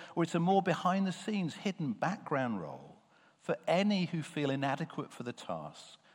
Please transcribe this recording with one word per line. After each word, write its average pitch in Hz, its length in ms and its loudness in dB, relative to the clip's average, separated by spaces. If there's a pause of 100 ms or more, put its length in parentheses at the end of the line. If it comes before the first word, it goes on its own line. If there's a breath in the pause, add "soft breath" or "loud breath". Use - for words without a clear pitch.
(140 loud breath)
or 170 80 4
it's 165 120 0
a 170 60 4
more 190 220 6
behind-the-scenes 185 920 0
hidden 165 380 -2
background 131 680 -2
role, 76 400 -12 (400 soft breath)
for - 160 -2 (100)
any 190 400 4
who 160 160 -2
feel 143 280 0
inadequate 139 640 -2
for - 100 -10
the 120 100 -6
task - 680 -10 (160 soft breath)